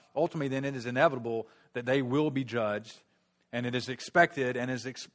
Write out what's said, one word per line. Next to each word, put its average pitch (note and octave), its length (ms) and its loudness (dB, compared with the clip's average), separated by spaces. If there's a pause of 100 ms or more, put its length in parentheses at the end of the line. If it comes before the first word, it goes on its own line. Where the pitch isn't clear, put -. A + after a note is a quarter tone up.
(160)
Ultimately, D3+ 320 0
then C3+ 160 -2
it C#3 100 -4
is A#2+ 120 -6
inevitable B2 600 2 (280)
that A#2+ 120 -6
they C3+ 160 4
will C#3+ 280 2
be C3+ 120 -2
judged, G#2+ 560 -2 (540)
and A#2+ 140 -4
it B2 80 -4
is B2 140 -2
expected, C3 680 2
and B2 140 -2
is A#2+ 160 -4
ex-, B2+ 280 -12